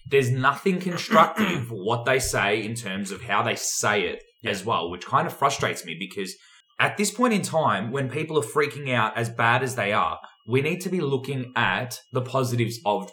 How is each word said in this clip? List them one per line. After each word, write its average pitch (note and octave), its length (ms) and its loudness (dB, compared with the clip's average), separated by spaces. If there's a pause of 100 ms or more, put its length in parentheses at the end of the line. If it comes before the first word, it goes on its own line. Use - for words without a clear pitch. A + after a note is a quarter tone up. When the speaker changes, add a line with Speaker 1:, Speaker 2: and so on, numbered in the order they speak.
(100)
Speaker 1:
there's C3+ 180 6
nothing C3+ 520 2
constructive F3 880 2
Speaker 2:
<clears throat> - 20 -8
Speaker 1:
what A2 340 0
they C3+ 140 4
say G#2 460 2
in A2+ 100 -4
terms G2 380 -6
of F#2 100 -10
how G#2+ 220 2
they A2 100 0
say G#2 520 0
it - 140 -6 (220)
Speaker 2:
Yeah. G2 80 -4
Speaker 1:
as F#2+ 140 -4
well, F2 260 0
which F2 160 -8
kind D3 180 2
of - 120 -6
frustrates - 480 0
me D#2+ 120 -8
because F#2+ 380 -8 (460)
at C#3+ 160 2
this G3+ 160 0
point A#3+ 220 2
in F3 80 2
time, A#2 500 0
when C3+ 180 -2
people D#3 300 -4
are - 20 -2
freaking C#3+ 500 -2
out A2 240 0
as A#2 140 -2
bad A#2 320 2
as A#2 140 -4
they G2+ 160 0
are, E2+ 260 0 (300)
we C3 140 2
need F3 180 -2
to G3 80 -4
be F3+ 120 -2
looking C3+ 540 -4
at A2+ 460 0 (100)
the B2+ 120 -2
positives A#2+ 640 -2
of G2+ 280 0